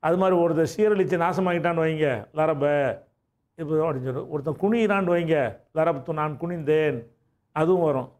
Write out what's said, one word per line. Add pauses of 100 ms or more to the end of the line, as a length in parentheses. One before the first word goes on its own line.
அது
மாதிரி
ஒருத்தர்
சீரழிச்சு
நாசமாக்கிட்டான்னு
வைங்க, (260)
லரப (920)
இப்போ
அப்படின்னு
சொல்லு.
ஒருத்தன்
குனியிறான்னு
வைங்க, (400)
லரப்து,
நான்
குனிந்தேன், (560)
அதுவும்
வரும். (100)